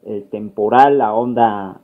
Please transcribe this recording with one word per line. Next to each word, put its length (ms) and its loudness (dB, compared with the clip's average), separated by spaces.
el 240 -12
temporal, 680 2
la 140 0
onda 720 -2